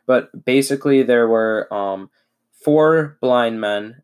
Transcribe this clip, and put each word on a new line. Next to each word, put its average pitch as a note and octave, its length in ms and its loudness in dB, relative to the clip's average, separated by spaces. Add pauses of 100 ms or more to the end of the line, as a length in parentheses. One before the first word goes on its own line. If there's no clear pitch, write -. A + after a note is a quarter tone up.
but - 400 -2
basically C#3 580 0
there A#2+ 240 2
were, A2 460 -2
um, G2 380 -6 (420)
four D#3 680 0
blind A#2+ 400 0
men, G#2+ 440 -6